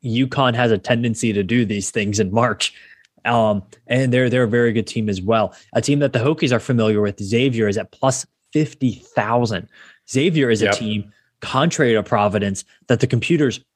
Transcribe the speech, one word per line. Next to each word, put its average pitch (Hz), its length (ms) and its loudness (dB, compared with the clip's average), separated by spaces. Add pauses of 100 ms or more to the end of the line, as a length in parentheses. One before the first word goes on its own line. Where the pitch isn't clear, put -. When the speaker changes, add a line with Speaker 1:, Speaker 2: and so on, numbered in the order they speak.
Speaker 1:
uconn 127 520 0
has 120 160 0
a 107 60 4
tendency 117 560 -2
to 101 100 0
do 117 220 0
these 101 260 -4
things 104 280 -2
in 95 120 0
March. 113 420 0 (520)
Um, 110 380 0 (240)
and 127 240 0
they're, 127 180 2
they're 123 140 2
a 113 60 0
very 117 240 2
good 107 140 -2
team 110 200 -4
as 98 140 -4
well. 107 340 0 (180)
A 117 80 2
team 143 180 0
that 139 140 0
the - 60 0
Hokies 143 320 0
are 120 80 2
familiar 110 420 2
with, 104 200 -4
Xavier, 113 460 0
is 101 100 0
at 98 140 -6
plus - 340 -2 (260)
fifty 147 440 -2 (200)
thousand. 113 520 -2 (420)
Xavier 139 400 2
is 110 120 2
Speaker 2:
Yep. 101 120 2
Speaker 1:
a 104 40 0
team, 107 340 -6 (280)
contrary 139 540 0
to 110 100 2
Providence, 101 640 0 (220)
that 117 120 2
the 131 80 2
computers 127 540 0 (140)